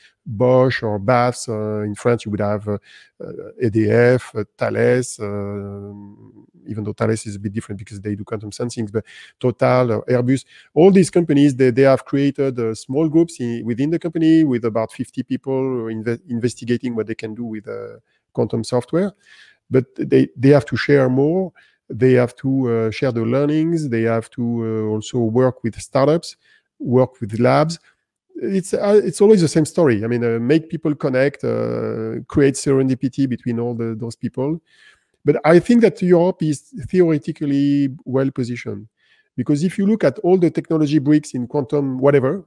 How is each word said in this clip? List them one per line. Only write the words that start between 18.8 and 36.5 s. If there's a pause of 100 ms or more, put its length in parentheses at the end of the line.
But (100)
they,
they
have
to
share
more. (380)
They
have
to,
uh,
share
the
learnings.
They
have
to,
uh,
also
work
with
startups, (400)
work
with
labs. (560)
It's,
uh,
it's
always
the
same
story.
I
mean,
uh,
make
people
connect,
uh,
create
serendipity
between
all
the,
those
people. (640)
But
I
think
that
Europe
is (160)